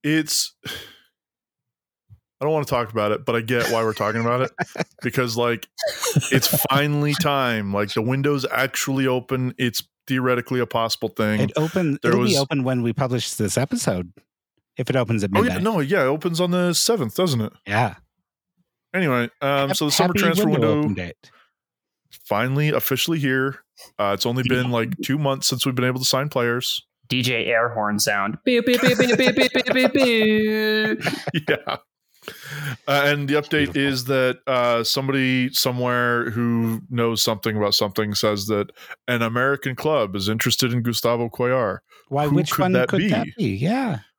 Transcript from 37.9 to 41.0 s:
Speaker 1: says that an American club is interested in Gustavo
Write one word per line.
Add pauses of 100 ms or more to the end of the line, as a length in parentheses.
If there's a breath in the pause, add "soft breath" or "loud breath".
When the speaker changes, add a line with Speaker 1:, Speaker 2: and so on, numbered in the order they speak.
Speaker 1:
says
that (380 loud breath)
an
American
club
is
interested
in
Gustavo